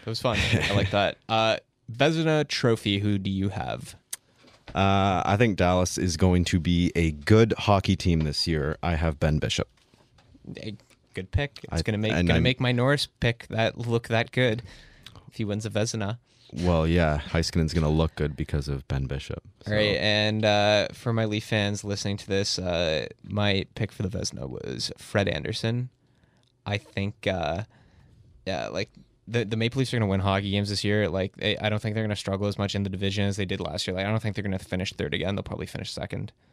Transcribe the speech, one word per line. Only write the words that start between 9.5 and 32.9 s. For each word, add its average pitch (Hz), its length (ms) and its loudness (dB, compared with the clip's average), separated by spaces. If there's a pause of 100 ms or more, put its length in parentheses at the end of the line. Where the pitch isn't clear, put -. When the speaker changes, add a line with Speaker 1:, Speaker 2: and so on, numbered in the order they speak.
Speaker 1:
A 101 180 -12 (380)
good 92 160 -10
pick. - 320 -2
It's - 180 -4
Speaker 2:
I, - 20 0
Speaker 1:
gonna 107 140 -2
make, 107 160 0
Speaker 2:
and 87 160 2
Speaker 1:
gonna 85 100 4
Speaker 2:
I'm 80 40 4
Speaker 1:
make 127 180 2
my 123 120 2
Norris 127 340 2 (140)
pick 117 280 -2
that 110 300 0
look 117 300 -2
that 117 240 -2
good 123 300 0 (640)
if - 80 -20
he 113 100 -4
wins 104 180 -4
a 110 60 -8
Vezina. 110 480 -2 (340)
Speaker 2:
Well, 82 340 4
yeah, 82 320 4
Heiskanen's 80 540 0
gonna 80 160 2
look 80 280 2
good 73 200 -2
because 73 320 -4
of 67 200 -6
Ben 67 180 -2
Bishop, 69 360 -8 (240)
Speaker 1:
All 104 60 -4
right, 107 220 2
Speaker 2:
so. 69 60 -2
Speaker 1:
and, 107 440 2
uh, 104 480 4
for - 220 -4
my 113 100 2
Leaf 107 200 -2
fans 101 400 0
listening 101 340 -4
to - 80 -16
this, 98 320 0
uh, 85 480 0 (160)
my 101 420 0 (100)
pick - 180 -4
for - 100 -8
the 98 80 -2
Vezina - 380 -6
was - 500 -8
Fred 101 300 -2
Anderson. 113 600 -4 (800)
I 104 120 -2
think, - 480 -6
uh, 90 380 -2 (840)
yeah, 71 220 -4
like, 87 200 -6 (420)
the, 117 140 0
the 107 140 -4
Maple 117 220 0
Leafs 127 120 -2
are 123 60 0
gonna 110 120 2
win 95 100 2
hockey 98 320 0
games 101 180 0
this 101 140 -2
year. 104 260 2
Like, 95 320 -2
I, 104 180 0
I 107 80 -2
don't 107 140 -2
think 107 120 -4
they're 110 100 -2
gonna 104 120 -4
struggle 98 300 -2
as 101 100 -4
much 101 180 -2
in 101 80 -2
the 98 60 -2
division 98 380 -2